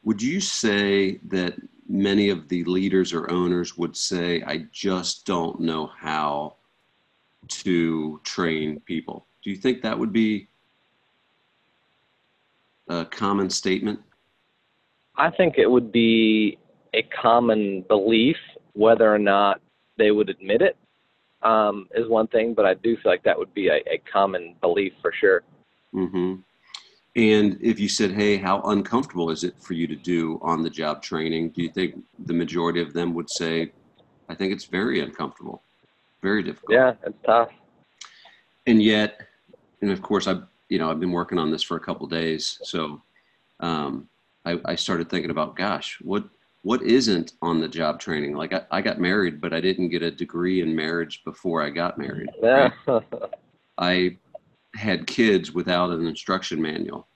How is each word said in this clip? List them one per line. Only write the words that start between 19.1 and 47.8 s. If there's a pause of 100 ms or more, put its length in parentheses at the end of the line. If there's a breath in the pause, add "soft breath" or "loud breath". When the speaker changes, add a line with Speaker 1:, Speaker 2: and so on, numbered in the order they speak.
Speaker 2:
or
not (360)
they
would
admit
it, (640)
um,
is
one
thing,
but
I
do
feel
like
that
would
be
a, (100)
a (100)
common
belief
for
sure. (500)
Speaker 1:
Mm-hmm. (800 loud breath)
And
if
you
said,
"Hey,
how
uncomfortable
is
it
for
you
to
do
on-the-job
training?"
Do
you
think (220)
the
majority
of
them
would
say, (560)
"I
think
it's
very
uncomfortable, (580)
very
difficult"?
Speaker 2:
Yeah, (100)
it's
tough. (1160 loud breath)
Speaker 1:
And
yet, (600)
and
of
course,
I've, (240)
you
know,
I've
been
working
on
this
for
a
couple
days,
so, (600)
um, (340)
I,
I
started
thinking
about,
gosh,
what, (380)
what
isn't
on-the-job